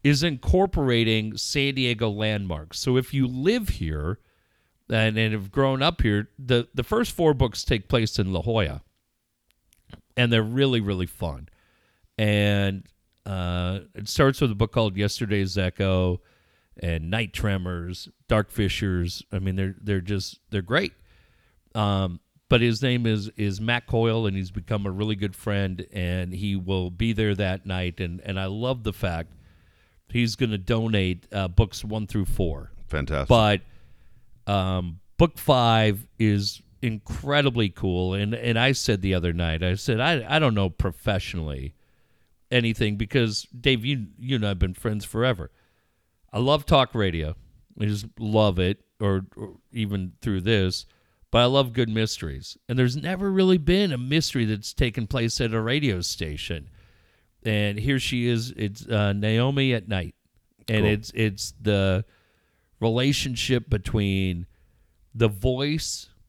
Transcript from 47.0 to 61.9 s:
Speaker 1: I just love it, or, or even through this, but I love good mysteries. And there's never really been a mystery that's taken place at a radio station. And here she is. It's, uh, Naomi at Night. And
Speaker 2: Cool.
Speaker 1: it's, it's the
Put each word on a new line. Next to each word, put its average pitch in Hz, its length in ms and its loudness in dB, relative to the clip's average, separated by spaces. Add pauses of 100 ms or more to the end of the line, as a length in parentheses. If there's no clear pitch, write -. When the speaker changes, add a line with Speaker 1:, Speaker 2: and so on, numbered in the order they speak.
Speaker 1:
I - 60 0
just 104 200 -4 (120)
love 107 400 2
it, 92 200 0 (220)
or, 98 240 0 (120)
or 98 180 -14 (180)
even 101 480 -4
through 98 220 -2
this, 98 420 2 (480)
but 117 80 6
I 123 60 6
love 131 260 4
good 117 160 0
mysteries. 107 680 -4 (120)
And 123 100 0
there's 127 180 4
never 180 360 -4
really 185 260 6
been 175 320 2
a 127 80 -2
mystery 131 460 0
that's 107 280 -2
taken 117 360 0
place 117 320 -2
at 113 120 0
a 113 80 0
radio 120 420 0
station. 78 640 -8 (760)
And 104 380 0
here 135 180 0
she 123 300 -2
is. 120 280 0
It's, 104 300 -6
uh, 104 280 2
Naomi 120 600 2
at 98 140 -6
Night. 92 260 -4 (540)
And 107 160 2
Speaker 2:
Cool. 107 80 4
Speaker 1:
it's, 107 220 -4
it's 110 460 -2
the 98 440 2 (760)